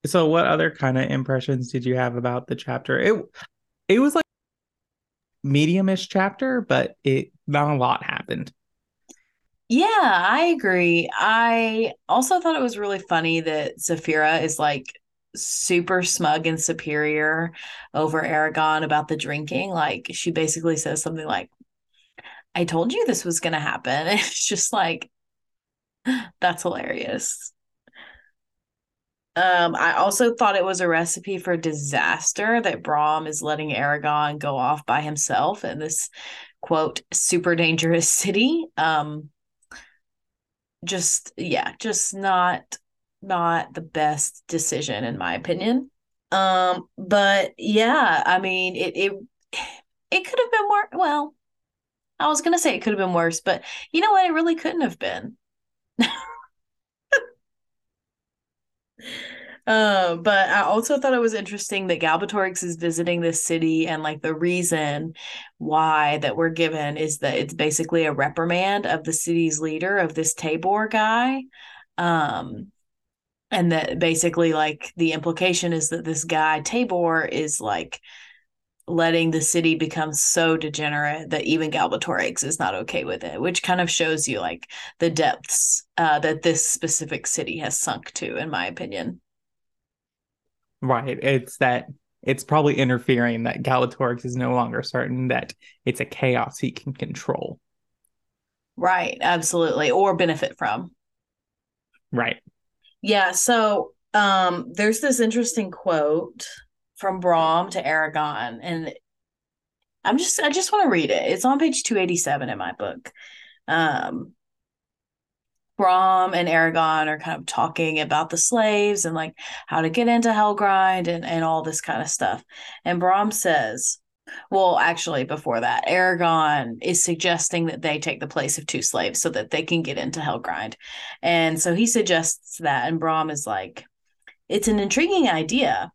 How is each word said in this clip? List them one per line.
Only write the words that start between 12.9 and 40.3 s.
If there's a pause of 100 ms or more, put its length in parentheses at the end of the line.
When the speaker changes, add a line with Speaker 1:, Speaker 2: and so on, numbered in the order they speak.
Speaker 2:
funny
that
Saphira
is,
like, (380)
super
smug
and
superior (400)
over
Eragon
about
the
drinking.
Like,
she
basically
says
something
like, (1040)
"I
told
you
this
was
gonna
happen."
<laughs>
It's
just
like, (1300)
that's
hilarious. (1800)
Um,
I
also
thought
it
was
a
recipe
for
disaster
that
Brom
is
letting
Eragon
go
off
by
himself
in
this, (540)
quote, (100)
"super
dangerous
city." (140)
Um, (1600)